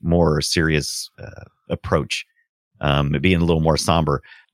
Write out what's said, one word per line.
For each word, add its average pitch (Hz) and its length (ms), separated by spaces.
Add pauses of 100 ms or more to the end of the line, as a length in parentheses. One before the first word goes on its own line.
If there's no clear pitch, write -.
more 82 380
serious, 78 680 (100)
uh, - 260 (240)
approach, - 580 (540)
um, 71 400
being 90 200
a 85 40
little 82 180
more 78 140
somber. 78 460 (320)